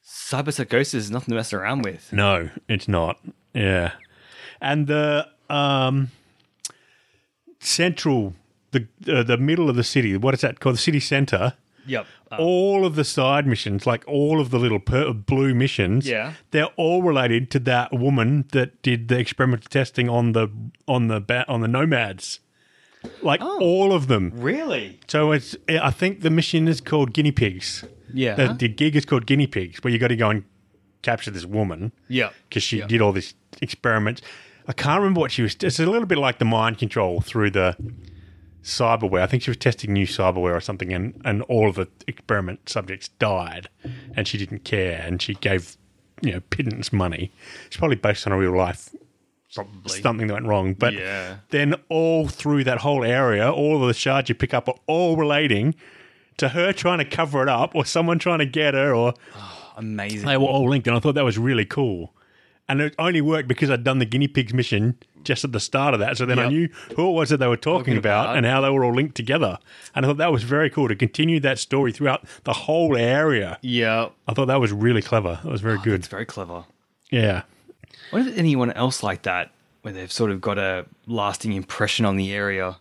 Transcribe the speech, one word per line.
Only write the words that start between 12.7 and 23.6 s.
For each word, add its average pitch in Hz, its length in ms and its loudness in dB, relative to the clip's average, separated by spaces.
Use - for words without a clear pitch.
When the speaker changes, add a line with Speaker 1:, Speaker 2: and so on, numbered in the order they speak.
Speaker 2:
of 160 120 0
the 151 80 2
side 139 420 2
missions, 104 400 0
like, 117 220 0
all 147 320 2
of 127 100 0
the 123 80 2
little 113 220 2
per-, 131 320 0
blue 131 420 2
missions, 123 540 2
Speaker 1:
Yeah. 120 240 -4
Speaker 2:
they're 156 160 2
all 175 260 2
related 127 500 2
to 139 80 0
that 120 320 0
woman 135 600 2
that - 300 0
did 117 260 0
the 123 100 2
experimental 123 520 0
testing 127 380 0
on 120 240 2
the, 110 160 2
on 123 200 2
the 107 120 0
ba-, 120 280 0
on 120 120 0
the 113 80 0
nomads. 120 720 -2
Like, 151 180 0
Speaker 1:
Oh. 370 200 -4